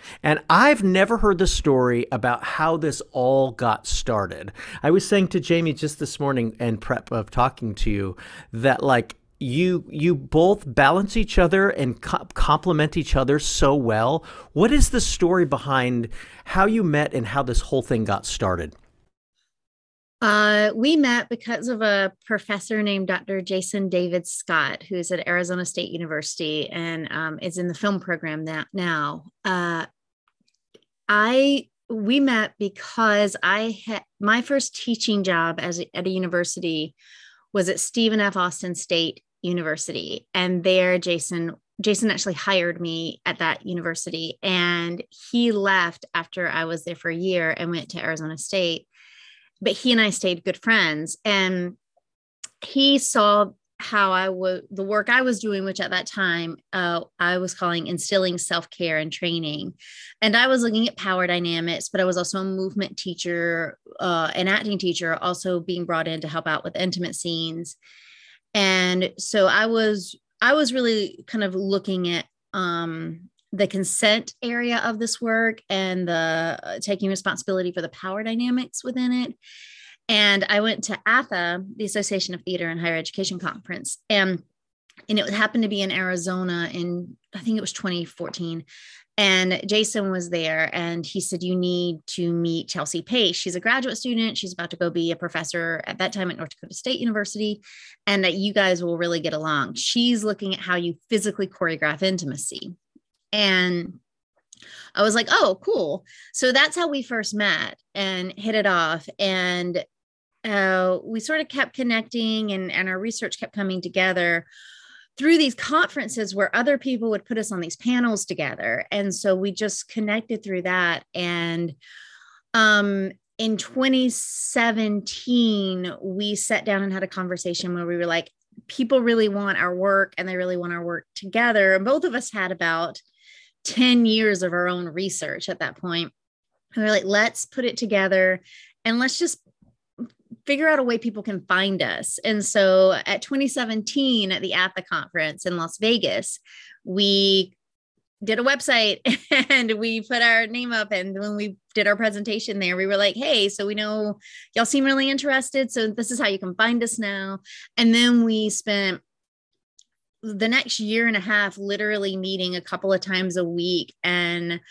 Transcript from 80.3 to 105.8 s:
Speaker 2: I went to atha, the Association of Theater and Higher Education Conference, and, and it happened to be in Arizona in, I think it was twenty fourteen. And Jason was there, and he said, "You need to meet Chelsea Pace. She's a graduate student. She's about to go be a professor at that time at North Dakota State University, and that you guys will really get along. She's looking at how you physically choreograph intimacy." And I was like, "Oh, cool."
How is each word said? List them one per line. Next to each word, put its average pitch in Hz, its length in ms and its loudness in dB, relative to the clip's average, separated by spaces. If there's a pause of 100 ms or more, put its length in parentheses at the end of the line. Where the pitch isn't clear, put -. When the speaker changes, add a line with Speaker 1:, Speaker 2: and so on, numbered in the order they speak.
Speaker 2:
I 208 120 4
went 220 220 -2
to - 240 -8
atha, 190 560 0 (120)
the 214 100 -4
Association 196 500 -2
of 175 80 -14
Theater 175 260 -4
and 165 100 -4
Higher 170 160 0
Education 180 440 -4
Conference, - 580 -8 (100)
and, 190 360 2 (640)
and 214 100 0
it 208 140 0
happened 214 320 0
to 208 60 0
be 196 120 -2
in 190 100 -2
Arizona 185 800 -2
in, 175 460 -6 (180)
I 196 40 -12
think 220 180 -2
it 208 40 -2
was - 120 -6
twenty 175 320 -4
fourteen. 165 600 -8 (520)
And 185 500 2
Jason 208 440 0
was 180 180 -4
there, 160 420 -2
and 170 340 -4
he 190 140 -6
said, 170 220 -4
"You 180 140 0
need 175 520 -2
to 170 240 -2
meet 170 380 -2
Chelsea 156 320 -6
Pace. 220 340 0
She's 180 200 -4
a 180 40 -4
graduate 240 380 -2
student. 226 400 -2
She's 185 160 -8
about 175 180 -8
to 175 60 -12
go 170 120 0
be 165 220 0
a 165 40 -2
professor 165 680 -4
at - 120 -8
that 190 160 -2
time 185 160 -2
at - 80 -8
North 160 140 -10
Dakota - 240 -20
State 254 240 -6
University, 208 640 -4 (440)
and 196 180 4
that 180 120 2
you 196 180 -2
guys 185 300 2
will 170 140 -2
really 170 220 0
get 156 140 -4
along. 151 400 -2
She's 240 500 0
looking 202 300 -4
at 170 60 -6
how 180 160 -2
you 170 200 -2 (140)
physically 202 380 0
choreograph 156 560 -2
intimacy." 175 720 -4 (560)
And 180 680 2 (960)
I 196 80 4
was 214 100 4
like, 233 160 2
"Oh, 269 320 4
cool." 170 420 0 (300)